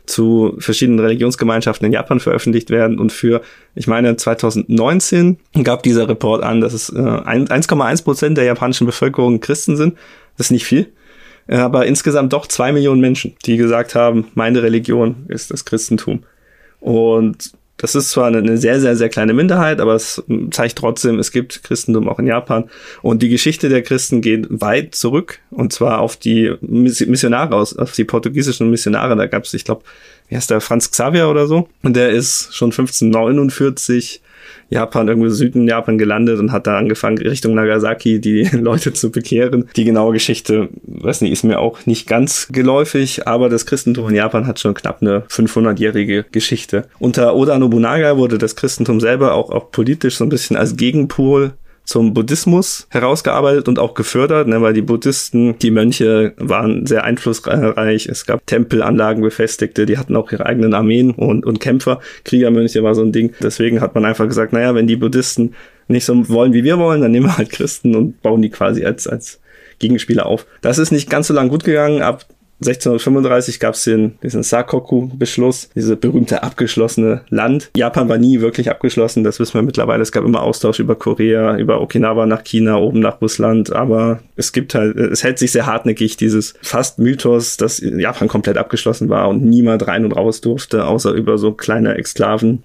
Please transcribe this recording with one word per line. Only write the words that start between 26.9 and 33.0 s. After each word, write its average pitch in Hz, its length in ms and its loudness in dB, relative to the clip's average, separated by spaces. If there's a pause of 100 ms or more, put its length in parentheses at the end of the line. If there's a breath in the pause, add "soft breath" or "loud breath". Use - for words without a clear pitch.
Missionare 123 480 0
aus, 104 200 0
auf - 180 -6
die - 100 0
portugiesischen 123 640 -2
Missionare. 113 460 0
Da 104 100 0
gab's, - 300 -6
ich - 100 -8
glaub, - 180 -6 (460 loud breath)
wie - 60 -8
heißt 123 160 -4
der, 107 100 0
Franz - 300 -2
Xavier 156 360 0
oder 147 200 2
so? 165 220 0 (120)
Und 123 140 2
der 123 160 4
ist - 420 -2
schon 120 180 0
fünfzehnhundertneunundvierzig 127 1500 0 (480 loud breath)